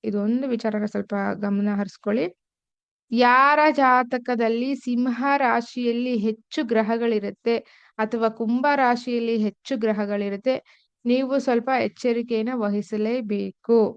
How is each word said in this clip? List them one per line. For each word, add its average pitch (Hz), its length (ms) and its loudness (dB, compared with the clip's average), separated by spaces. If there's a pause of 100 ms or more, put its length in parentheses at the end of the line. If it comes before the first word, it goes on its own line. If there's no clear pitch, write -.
ಇದೊಂದು 220 440 -2
ವಿಚಾರನ 220 380 -2
ಸ್ವಲ್ಪ 202 280 -6 (260)
ಗಮನ 202 360 -2
ಹರಿಸ್ಕೊಳ್ಳಿ. 208 500 -4 (840)
ಯಾರ 254 480 4 (160)
ಜಾತಕದಲ್ಲಿ 247 1000 2
ಸಿಂಹ 240 480 -2 (140)
ರಾಶಿಯಲ್ಲಿ 240 800 0
ಹೆಚ್ಚು 220 460 -4
ಗ್ರಹಗಳಿರುತ್ತೆ 226 920 0 (440)
ಅಥವಾ 220 300 0
ಕುಂಭ 233 360 -2 (100)
ರಾಶಿಯಲ್ಲಿ 240 600 0
ಹೆಚ್ಚು 214 400 -4
ಗ್ರಹಗಳಿರುತ್ತೆ, 208 800 -2 (500)
ನೀವು 262 340 2
ಸ್ವಲ್ಪ 240 300 0 (100)
ಎಚ್ಚರಿಕೆಯನ್ನ 233 760 -2
ವಹಿಸಲೇಬೇಕು. 214 1200 -2 (180)